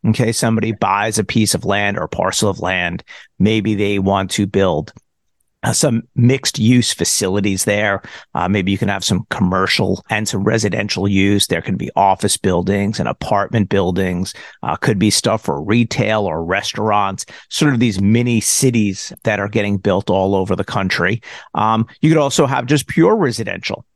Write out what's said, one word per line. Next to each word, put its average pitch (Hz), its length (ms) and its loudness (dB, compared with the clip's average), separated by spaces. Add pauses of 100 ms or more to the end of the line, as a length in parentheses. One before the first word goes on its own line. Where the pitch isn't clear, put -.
Okay, 110 220 4
somebody 110 400 0
buys 101 480 0
a 104 60 0
piece 107 280 2
of 87 120 -2
land 101 340 0
or 80 60 -4
a - 40 -8
parcel 92 400 0
of 90 120 -4
land. 90 420 -2 (380)
Maybe 107 340 2
they 101 240 0
want 98 340 0
to 101 140 0
build, 95 460 0 (720)
uh, 120 80 -2
some 120 300 0 (120)
mixed 127 460 2
use 120 340 4
facilities 98 720 -2
there. 104 380 0 (300)
Uh, 87 160 -2
maybe 98 220 0
you 98 80 2
can - 80 0
have 98 160 -2
some - 280 -2
commercial 92 760 0
and 107 200 -2
some 101 160 -4
residential 104 640 0
use. 98 400 2
There 82 140 -2
can 95 140 -4
be - 200 -6
office 98 400 2
buildings 98 640 0
and 78 80 -2
apartment 101 600 -2
buildings. 92 640 -2 (300)
Uh, - 140 -4
could 104 240 0
be 107 100 4
stuff 110 320 0
for - 180 -4
retail 110 640 0
or 82 200 -4
restaurants, 101 840 -2 (220)
sort 147 260 0
of 117 60 0
these 104 200 0
mini 117 400 2
cities 110 720 0 (120)
that 104 160 0
are 101 80 -2
getting 104 280 0
built 95 320 0
all 95 280 2
over 95 180 0
the 92 80 -4
country. 95 580 -2 (340)
Um, 110 300 0 (160)
you 156 100 4
could 160 80 4
also 147 280 2
have 131 200 -2
just 143 200 0
pure 185 300 4
residential. 113 680 -4 (120)